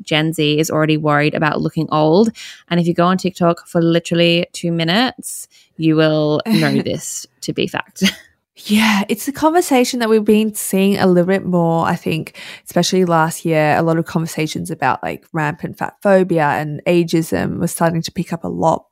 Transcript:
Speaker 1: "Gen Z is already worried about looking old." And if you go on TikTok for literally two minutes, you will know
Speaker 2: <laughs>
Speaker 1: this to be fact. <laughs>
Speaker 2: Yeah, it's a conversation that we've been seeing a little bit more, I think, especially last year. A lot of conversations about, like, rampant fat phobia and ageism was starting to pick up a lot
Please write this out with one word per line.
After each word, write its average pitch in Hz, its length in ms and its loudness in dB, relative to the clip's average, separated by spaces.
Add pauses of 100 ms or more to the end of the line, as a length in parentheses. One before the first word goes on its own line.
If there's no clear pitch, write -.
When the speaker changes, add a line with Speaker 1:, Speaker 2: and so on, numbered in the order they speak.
Speaker 1:
"Gen 160 300 -2
Z 151 260 0
is 156 120 0
already 156 260 2
worried 151 380 0
about 160 260 -2
looking 160 320 -4
old." 156 380 4 (380)
And 175 120 0
if 165 80 2
you 170 60 0
go 170 120 2
on 185 120 2
TikTok 175 500 -2
for 175 140 -2
literally 170 680 2
two 170 200 -4
minutes, 170 760 -2 (300)
you 160 180 2
will 156 520 2
know 160 260 2
Speaker 2:
<laughs> 143 100 2
Speaker 1:
this - 440 -8 (160)
to 160 100 -8
be - 140 -2
fact. - 360 -10
<laughs> - 260 -2 (380)
Speaker 2:
Yeah, 214 420 2
it's 214 180 -4
a 277 60 -6
conversation 285 680 2
that 226 80 0
we've 220 160 4
been 214 300 2
seeing 196 440 0
a - 80 2
little 175 200 4
bit 190 200 0
more, 165 400 2
I 175 100 0
think, - 420 -6 (280)
especially 185 380 0
last 165 400 0
year. 151 320 2
A 160 60 2
lot 165 160 2
of 165 60 0
conversations 165 640 -6
about, 143 320 -2
like, 82 300 -8
rampant 160 460 -6
fat - 240 -8
phobia 185 420 2
and 147 420 -2
ageism 170 720 0
was 175 140 -2
starting 165 300 -2
to - 100 -10
pick - 200 -8
up 170 120 -10
a 180 40 -6
lot 170 440 -2